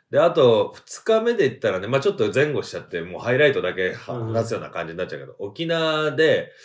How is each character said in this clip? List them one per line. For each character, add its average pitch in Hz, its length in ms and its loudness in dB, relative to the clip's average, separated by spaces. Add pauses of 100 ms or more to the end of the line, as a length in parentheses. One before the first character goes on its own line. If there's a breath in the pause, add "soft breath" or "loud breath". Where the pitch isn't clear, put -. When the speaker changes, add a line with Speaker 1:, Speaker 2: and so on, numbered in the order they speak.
(100 soft breath)
Speaker 1:
で、 135 100 2
あ 170 100 6
と、 123 440 4
二 - 300 -16
日 220 160 4
目 233 140 0
で 208 140 2
言 - 100 -8
っ - 20 -20
た 110 100 0
ら 92 100 -2
ね、 98 80 -6
ま 135 100 2
あ、 - 20 -4
ち 170 80 0
ょ 190 40 2
っ 190 40 -16
と 104 160 0
前 147 200 2
後 107 100 -2
し - 80 -14
ち 95 60 -10
ゃ 87 40 -10
っ - 80 -16
て、 85 140 -8
も 85 160 -12
う - 20 -14
ハ 120 120 -2
イ 127 60 2
ラ 147 100 6
イ 135 40 4
ト - 80 -4
だ 90 140 -2
け 92 180 -2
は-、 - 220 -12
Speaker 2:
う 123 40 -8
ん 113 100 -6
う - 20 -6
ん。 110 40 -4
Speaker 1:
話 113 120 0
す 117 80 -6
よ 95 60 -4
う - 20 -10
な - 80 -12
感 85 160 -8
じ 82 60 -10
に 82 60 -10
な 90 60 -4
っ - 40 -6
ち - 60 -14
ゃ - 20 -10
う 69 40 -12
け 67 60 -16
ど、 - 120 -20
沖 104 280 -10
縄 156 460 -2
で、 127 400 2 (120 loud breath)